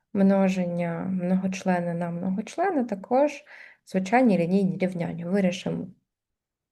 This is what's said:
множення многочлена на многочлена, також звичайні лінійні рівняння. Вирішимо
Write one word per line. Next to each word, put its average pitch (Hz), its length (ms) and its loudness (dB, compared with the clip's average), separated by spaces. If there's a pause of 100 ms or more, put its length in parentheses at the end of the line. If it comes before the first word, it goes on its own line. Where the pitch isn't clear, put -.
(120)
множення 185 880 2
многочлена 185 960 -2
на 170 160 -4
многочлена, 226 720 -2
також 247 600 -2 (420)
звичайні 190 520 2
лінійні 175 400 2
рівняння. 170 480 -4
Вирішимо 180 600 0 (840)